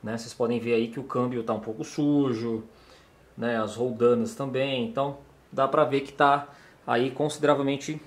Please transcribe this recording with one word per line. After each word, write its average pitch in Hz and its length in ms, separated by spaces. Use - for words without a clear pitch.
né, 110 120
vocês - 160
podem 120 280
ver 117 160
aí 117 140
que - 100
o 127 40
câmbio 123 380
tá 113 140
um 107 40
pouco 110 240
sujo, 120 800
né, 117 240
as 107 160
roldanas 117 600
também. 131 520
Então, 139 300
dá 135 160
pra 147 180
ver 135 160
que - 120
tá 143 340
aí 123 240
consideravelmente 143 960